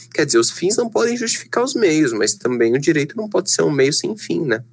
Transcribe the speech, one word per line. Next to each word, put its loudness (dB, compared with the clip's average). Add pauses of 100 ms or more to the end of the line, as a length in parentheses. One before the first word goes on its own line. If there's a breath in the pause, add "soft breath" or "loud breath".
(140 loud breath)
Quer 0
dizer, 2
os 4
fins -2
não -2
podem 0
justificar -2
os -2
meios, 2
mas 0
também 0
o 0
direito 0
não -6
pode -2
ser 0
um 2
meio 2
sem -2
fim, -4
né? -2